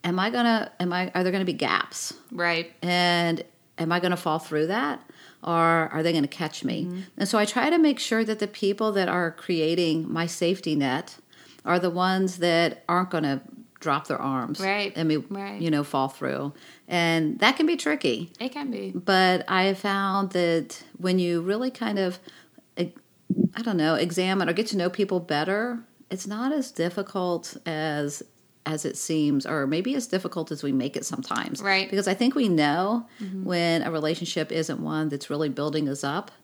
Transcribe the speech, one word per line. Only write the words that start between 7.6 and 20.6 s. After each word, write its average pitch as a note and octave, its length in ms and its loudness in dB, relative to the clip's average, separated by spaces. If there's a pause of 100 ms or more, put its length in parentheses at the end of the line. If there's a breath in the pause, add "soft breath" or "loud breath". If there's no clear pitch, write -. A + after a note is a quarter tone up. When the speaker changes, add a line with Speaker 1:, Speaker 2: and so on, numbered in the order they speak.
Speaker 1:
to E4+ 80 4
make D4 200 6
sure A3+ 260 0
that G#3+ 140 -2
the G#3 80 -2
people G3+ 460 0
that F#3+ 160 2
are F3+ 240 2
creating D#3+ 800 0
my E3 140 0
safety E3+ 500 0
net C#3 400 -2 (480 loud breath)
are - 140 2
the F3+ 120 0
ones F#3 480 0
that E3+ 500 2
aren't F3+ 220 0
gonna D3 300 0 (400)
drop D3 260 -2
their - 140 -4
arms C3+ 400 -2
Speaker 2:
Right. G3 340 -2
Speaker 1:
and E3 140 0
me, D#3 80 4
Speaker 2:
Right. G3 440 -6
Speaker 1:
you E3 100 0
know, D3 120 2
fall C#3+ 260 0
through. C#3 440 -4 (340 loud breath)
And E3 540 2
that B3 160 6
can D#4+ 100 2
be E4 100 2
tricky. F3 600 -2
Speaker 2:
It B3+ 140 -6
can C#4+ 180 -8
be. G3 240 -8
Speaker 1:
But F#3 540 4
I F#3 160 4
have G3 140 2
found G3 520 0
that E3+ 520 0 (160)